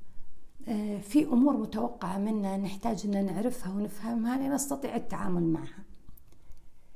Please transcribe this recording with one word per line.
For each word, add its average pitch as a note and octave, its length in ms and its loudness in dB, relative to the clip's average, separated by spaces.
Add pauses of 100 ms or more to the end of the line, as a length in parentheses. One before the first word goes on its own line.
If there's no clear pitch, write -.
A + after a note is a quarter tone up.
(680)
آه، G#3 300 -2
في - 260 4
أمور B3+ 320 6
متوقعة G3+ 600 -2
منا G3+ 380 0
نحتاج G3+ 500 -2
أن G3 200 2
نعرفها F#3+ 460 0
ونفهمها A#3 760 0
لنستطيع C4+ 480 -2
التعامل F#3 460 2
معها. E3 420 0 (1120)